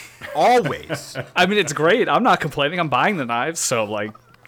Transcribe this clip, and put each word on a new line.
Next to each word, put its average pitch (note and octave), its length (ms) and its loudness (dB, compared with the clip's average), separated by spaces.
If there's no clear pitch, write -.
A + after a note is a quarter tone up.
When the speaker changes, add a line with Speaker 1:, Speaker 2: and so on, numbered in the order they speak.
Speaker 1:
Always. D#3+ 800 0
Speaker 2:
<laughs> - 80 -18
Speaker 3:
I F3+ 100 4
mean, G3+ 120 0
it's F3+ 160 0
great. E3+ 360 2
I'm D3+ 140 2
not G3 160 4
complaining. D3+ 400 -4
I'm E3 100 -2
buying D3+ 280 0
the C#3 80 -4
knives, B2 340 -4
so, A2+ 260 0
like, G#2+ 260 -6